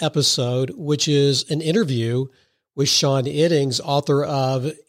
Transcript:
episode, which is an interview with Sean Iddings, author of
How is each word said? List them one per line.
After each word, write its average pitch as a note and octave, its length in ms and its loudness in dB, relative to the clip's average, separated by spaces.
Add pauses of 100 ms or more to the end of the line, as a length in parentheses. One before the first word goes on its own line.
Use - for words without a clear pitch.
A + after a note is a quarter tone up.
episode, C3 760 0
which D3+ 320 -2
is C#3+ 420 2
an D3+ 100 -2
interview C3+ 680 0 (500)
with C#3 120 0
Sean C3+ 360 2
Iddings, D3 600 0
author C#3+ 400 0
of C3 480 -2 (160)